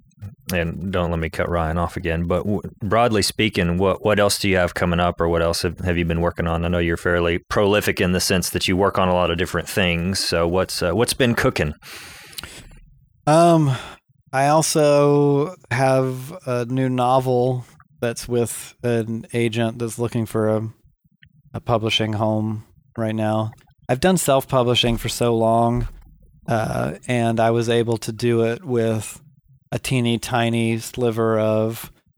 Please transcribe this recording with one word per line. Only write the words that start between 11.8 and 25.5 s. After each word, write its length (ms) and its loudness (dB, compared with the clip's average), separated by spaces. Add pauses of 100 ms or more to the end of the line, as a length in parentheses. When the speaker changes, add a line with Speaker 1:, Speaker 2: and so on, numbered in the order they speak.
Speaker 2:
Um, 480 6 (580)
I 160 2
also 1040 4 (160)
have 640 0 (100)
a 200 -2
new 220 0
novel 760 2 (360)
that's 280 -6
with 540 -4
an 500 -2
agent 460 0
that's 200 -6
looking 280 -2
for 300 0
a, 120 -4 (840)
a 60 -10
publishing 540 0
home 500 -2 (340)
right 160 -2
now. 380 -2 (360)
I've 120 0
done 160 4
self-publishing 800 2
for 120 -6
so 280 0
long, 520 2 (600)